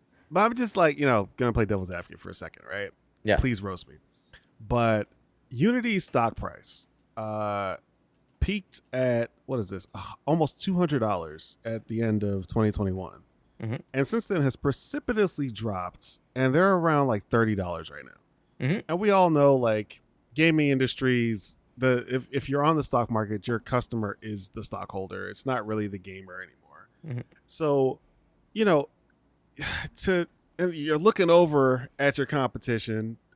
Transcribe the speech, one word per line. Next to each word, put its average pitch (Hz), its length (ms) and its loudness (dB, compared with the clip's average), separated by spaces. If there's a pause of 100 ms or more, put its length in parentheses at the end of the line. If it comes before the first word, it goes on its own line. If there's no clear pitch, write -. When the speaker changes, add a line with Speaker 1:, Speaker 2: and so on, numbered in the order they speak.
(320)
Speaker 1:
but 180 100 2
I'm 226 140 2
just, 233 220 -4
like, 156 220 4
you 143 80 2
know, 110 200 2 (100)
gonna 120 160 0
play 113 120 2
devil's 95 260 -2
advocate 87 280 -12
for - 100 -16
a 90 60 -12
second, - 360 -14
right? 101 200 -8 (320)
Speaker 2:
Yeah. 107 140 4
Speaker 1:
Please 120 240 0
roast 98 280 -8
me. 73 60 -20 (680)
But 113 420 0 (420)
Unity's 220 560 0
stock 117 300 0
price, - 520 -12 (300)
uh, 104 580 -4 (640)
peaked - 420 -4 (120)
at, 123 380 0 (140)
what 131 140 -4
is 95 100 -6
this? 95 240 -10
Uh, 98 100 -14 (220)
almost 156 360 0
two 190 160 -2
hundred 147 220 0
dollars 87 680 -4
at 113 220 -8
the 113 140 -4
end 107 220 2
of 98 240 -2
twenty 110 240 2
twenty-one. 95 520 -6 (380)
Speaker 2:
Mm-hmm. 113 140 -6 (180)
Speaker 1:
And 135 140 0
since 226 200 -2
then 185 140 0
has 135 140 2
precipitously 185 960 -2
dropped, 98 680 -8 (160)
and 131 200 2
they're 190 200 4
around, 160 320 2
like, 107 220 -2
thirty 113 260 4
dollars 85 360 -4
right 71 140 -16
now. - 600 -12
Speaker 2:
Mm-hmm. 160 220 0
Speaker 1:
And 170 120 -2
we 208 100 0
all 190 200 6
know, 143 260 6
like, 110 460 0 (340)
gaming 156 340 4
industries, 123 880 0 (180)
the, 123 300 2
if, 127 240 -4
if 135 180 -4
you're 143 140 0
on 160 140 4
the 143 60 2
stock 120 260 0
market, 107 380 -2
your 117 120 0
customer 113 640 -4
is 104 280 -10
the 107 140 -10
stockholder. 95 680 -10
It's 98 160 -10
not 127 200 -2
really 107 220 -2
the 101 100 -8
gamer 92 440 -16
anymore. 78 480 -20 (180)
Speaker 2:
Mm-hmm. 123 140 -8 (240)
Speaker 1:
So, 139 540 0 (540)
you 220 120 0
know, 151 240 4 (680)
<sighs> - 460 -8
to, 175 240 2 (300)
and 180 160 0
you're 151 240 0
looking 185 320 4
over 143 680 6
at 139 200 2
your 139 100 0
competition, 113 920 -2 (180)